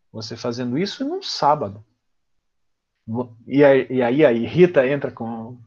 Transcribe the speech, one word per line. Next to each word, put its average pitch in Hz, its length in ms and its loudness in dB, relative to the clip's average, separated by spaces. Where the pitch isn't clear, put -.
você 110 260 -14
fazendo 123 400 -6
isso 202 260 -6
num 349 200 -8
sábado." 127 600 -2
E 143 160 4
aí, 135 260 6
e 127 120 -2
aí, 131 240 2
aí 120 200 2
Rita 160 420 4
entra 139 240 -2
com, 117 560 -12